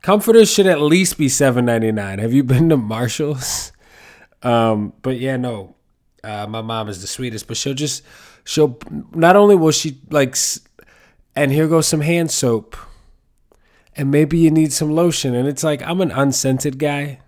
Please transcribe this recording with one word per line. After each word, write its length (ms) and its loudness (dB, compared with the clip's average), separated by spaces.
Comforters 480 6
should 160 2
at 140 2
least 380 2
be 100 0
seven 380 2
ninety-nine. 540 -2
Have 120 -2
you 100 4
been 280 2
to 80 4
Marshall's? 960 -6
Um, 580 0
but 180 -4
yeah, 160 -4
no. 400 -8
Uh, 240 -8
my 140 -8
mom 260 -6
is 140 -12
the 60 -14
sweetest, 400 -10
but 100 -8
she'll 160 -4
just, 280 -6
she'll, 340 0
not 220 4
only 220 6
will 140 4
she, 280 -4
like, 200 0
s-, 320 -6
"And 160 0
here 160 2
goes 220 2
some 120 0
hand 300 -2
soap. 460 -2
And 160 -4
maybe 280 2
you 140 6
need 200 2
some 240 -2
lotion." 400 0
And 140 0
it's 160 -6
like, 160 -2
I'm 180 -4
an 120 0
unscented 680 -2
guy. 480 -4